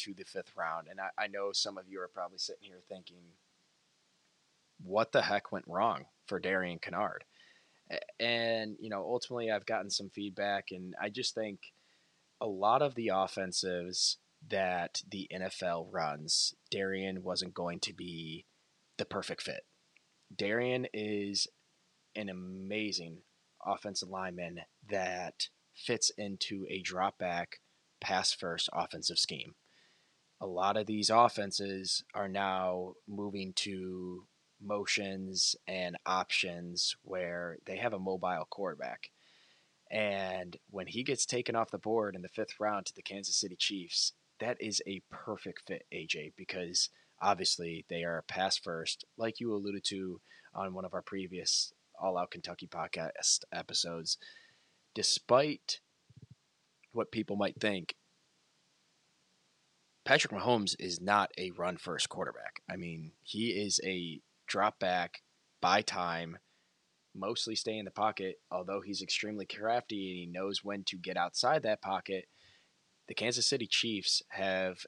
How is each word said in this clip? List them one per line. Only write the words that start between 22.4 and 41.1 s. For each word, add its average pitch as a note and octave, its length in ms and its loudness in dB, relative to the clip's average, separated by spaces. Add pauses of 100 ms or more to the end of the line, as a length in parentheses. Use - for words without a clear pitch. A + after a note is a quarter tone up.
offensive G2 460 -2
lineman F2 500 -6 (300)
that F#2 580 -2 (240)
fits - 460 2
into G2 500 -4
a F#2+ 140 -4
drop F#2 340 0
back, F2 440 -2 (400)
pass F#2+ 340 2
first E2 360 -2
offensive E2+ 480 -2
scheme. - 360 0 (840)
A F#2+ 80 -6
lot F#2+ 300 4
of G#2+ 80 2
these G#2+ 240 2
offenses G2+ 1040 4
are G2+ 160 0
now F#2 640 0 (140)
moving G2 460 -4
to F#2 680 -4 (360)
motions G2 960 0 (100)
and F2+ 380 -2
options F2 960 0
where F2 640 -4
they G2 120 -6
have A#2 180 0
a G2 40 0
mobile F2+ 520 0
quarterback. C#2+ 600 -6 (800)
And F#2+ 680 0 (120)
when G2 180 -6
he A#2+ 140 -2
gets C3 220 2